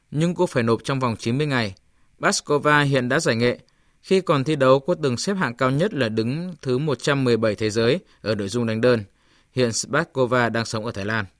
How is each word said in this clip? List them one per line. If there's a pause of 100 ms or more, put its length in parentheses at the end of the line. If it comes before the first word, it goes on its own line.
(100)
Nhưng
cô
phải
nộp
trong
vòng
chín
mươi
ngày. (440)
Baskova
hiện
đã
giải
nghệ. (440)
Khi
còn
thi
đấu,
cô
từng
xếp
hạng
cao
nhất
là
đứng
thứ
một
trăm
mười
bảy
thế
giới (200)
ở
nội
dung
đánh
đơn. (480)
Hiện (180)
Baskova
đang
sống
ở
Thái
Lan. (160)